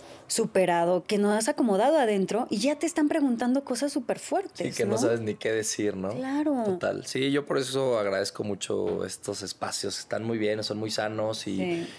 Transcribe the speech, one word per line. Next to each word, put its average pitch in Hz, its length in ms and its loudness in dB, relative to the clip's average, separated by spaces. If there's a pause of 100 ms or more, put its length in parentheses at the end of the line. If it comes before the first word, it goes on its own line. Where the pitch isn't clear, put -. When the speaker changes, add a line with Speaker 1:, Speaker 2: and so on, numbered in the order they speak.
(280)
Speaker 1:
superado, 175 800 2
que 208 120 0
no 202 140 4
has 220 160 0
acomodado 269 500 4
adentro 214 520 2
y 226 80 -2
ya 285 200 2
te 339 80 -2
están 302 220 2
preguntando 262 560 2
cosas 277 300 -2
súper 233 260 -2
fuertes, - 540 -4
Speaker 2:
Y - 40 -8
que 117 80 2
no 101 60 2
Speaker 1:
¿no? 110 60 2
Speaker 2:
sabes 117 240 2
ni 107 140 -2
qué 113 160 -2
decir, 104 440 0
¿no? 95 140 -4
Speaker 1:
Claro. 262 560 0
Speaker 2:
Total. 170 400 -2
Sí, 135 260 0
yo 143 140 2
por - 120 0
eso 127 420 0
agradezco 101 440 0
mucho 95 600 -2
estos 101 380 -8
espacios. 98 560 -6
Están 107 240 -6
muy 117 140 -2
bien, 107 260 0
son 107 140 -4
muy 110 140 -4
sanos 110 560 -4
y, 98 100 -2
Speaker 1:
Sí. 170 300 -2 (120)